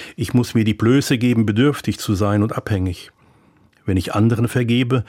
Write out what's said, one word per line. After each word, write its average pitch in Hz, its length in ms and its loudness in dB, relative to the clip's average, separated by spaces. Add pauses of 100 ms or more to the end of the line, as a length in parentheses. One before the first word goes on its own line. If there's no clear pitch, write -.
(140)
Ich - 200 -4
muss 123 180 2
mir 113 120 2
die 107 100 0
Blöße 131 420 2
geben, 113 300 2
bedürftig 113 520 0
zu 107 160 -4
sein 101 280 2
und 110 120 -2
abhängig. - 580 -4 (760)
Wenn 95 100 0
ich - 180 -2
anderen 113 320 2
vergebe, 123 640 0